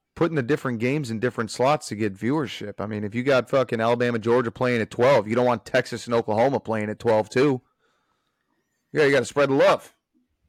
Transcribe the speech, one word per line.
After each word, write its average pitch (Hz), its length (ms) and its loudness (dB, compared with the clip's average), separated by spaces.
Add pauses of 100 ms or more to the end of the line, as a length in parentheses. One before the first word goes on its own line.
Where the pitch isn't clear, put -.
(160)
putting 165 220 0
the 135 60 0
different 123 360 -2
games 127 320 -2
in 113 80 -4
different 117 320 -2
slots 143 380 0
to 113 60 -8
get 104 200 -4
viewership. 110 640 -6
I 98 60 -6
mean, 107 180 -8
if 101 100 -8
you 120 80 -4
got 127 280 2
fucking 123 320 0
Alabama, 120 360 0
Georgia 117 320 2
playing 123 300 -2
at 104 100 -4
twelve, 113 380 2
you 110 80 -2
don't 123 100 2
want 120 200 0
Texas 123 420 -4
and 117 60 -4
Oklahoma 117 480 0
playing 107 280 -4
at 107 100 -8
twelve 107 300 0
too. 131 320 2 (1300)
Yeah, 151 100 2
you 139 80 4
gotta 131 140 2
spread 139 240 0
the 135 60 2
love. 165 380 2 (560)